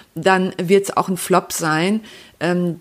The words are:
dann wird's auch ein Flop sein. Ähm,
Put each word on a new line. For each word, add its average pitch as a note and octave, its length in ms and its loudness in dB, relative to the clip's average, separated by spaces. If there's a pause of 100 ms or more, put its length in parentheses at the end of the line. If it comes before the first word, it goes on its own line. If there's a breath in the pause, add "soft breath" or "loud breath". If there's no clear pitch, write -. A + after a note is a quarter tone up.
(140 loud breath)
dann F#3 440 0
wird's G3 380 2
auch F3 140 -2
ein F3+ 80 -2
Flop F#3 340 0
sein. E3+ 480 0 (400 loud breath)
Ähm, F3 420 -2